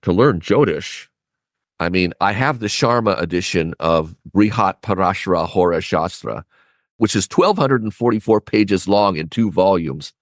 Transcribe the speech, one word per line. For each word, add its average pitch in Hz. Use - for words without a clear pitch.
to 92
learn 101
Jyotish. 101
I 85
mean, 90
I 98
have 127
the 113
Sharma 113
edition 85
of 80
Brihat 101
Parashara 92
Hora 87
Shastra, 80
which 110
is 101
twelve 185
hundred 135
and 107
forty-four 110
pages 104
long 101
in 80
two 110
volumes. 82